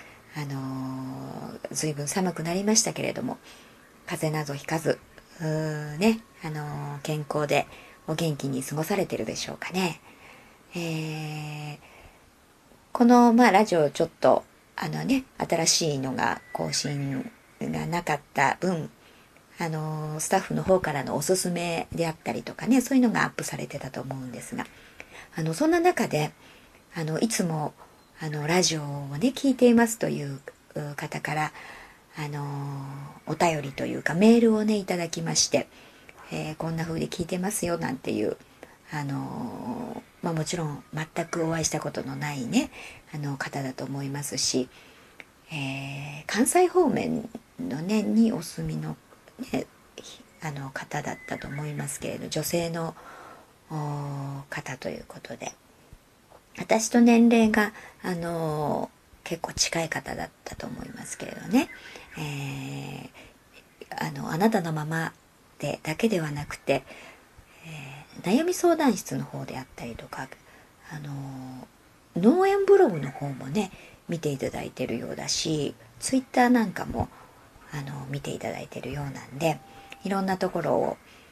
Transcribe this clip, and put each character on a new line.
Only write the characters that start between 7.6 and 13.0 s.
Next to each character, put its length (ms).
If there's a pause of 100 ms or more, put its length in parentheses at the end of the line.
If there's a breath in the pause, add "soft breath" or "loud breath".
お 80
元 220
気 120
に 140
過 140
ご 60
さ 140
れ 100
て 100
る 80
で 120
し 120
ょ 60
う 20
か 140
ね。 300 (760 loud breath)
え 1000
ー、 40 (1120 loud breath)
こ 120